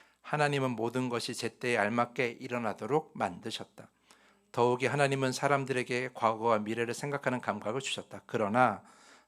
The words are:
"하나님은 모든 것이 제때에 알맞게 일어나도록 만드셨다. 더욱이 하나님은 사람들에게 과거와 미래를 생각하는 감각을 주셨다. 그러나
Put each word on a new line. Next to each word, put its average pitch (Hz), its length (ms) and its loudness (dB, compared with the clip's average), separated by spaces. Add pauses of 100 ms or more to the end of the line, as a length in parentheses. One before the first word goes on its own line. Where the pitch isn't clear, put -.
(200)
"하나님은 143 520 0
모든 120 360 -2
것이 120 260 -4
제때에 117 440 -2
알맞게 117 600 0
일어나도록 120 760 -2
만드셨다. - 760 -8 (640)
더욱이 123 320 4
하나님은 135 480 2
사람들에게 127 800 0
과거와 113 460 2
미래를 113 340 -2
생각하는 139 480 -2
감각을 104 400 -4
주셨다. - 460 -10
그러나 110 560 2 (460)